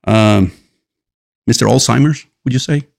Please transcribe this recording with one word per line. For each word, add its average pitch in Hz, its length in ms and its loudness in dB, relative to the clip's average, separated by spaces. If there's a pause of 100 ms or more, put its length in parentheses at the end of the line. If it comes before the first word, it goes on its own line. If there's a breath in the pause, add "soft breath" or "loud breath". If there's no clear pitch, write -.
um, 104 480 2 (920 soft breath)
Mister 117 200 -2
Alzheimer's, 131 600 0 (180)
would 131 80 -2
you 127 60 -2
say? 143 280 -6 (120)